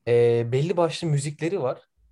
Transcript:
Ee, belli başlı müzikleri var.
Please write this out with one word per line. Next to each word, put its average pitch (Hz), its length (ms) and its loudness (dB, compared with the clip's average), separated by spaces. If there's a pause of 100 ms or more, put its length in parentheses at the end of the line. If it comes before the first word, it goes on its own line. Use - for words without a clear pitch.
Ee, 120 440 4
belli 160 260 0
başlı 170 300 -2
müzikleri 151 540 -2
var. 131 200 -4 (300)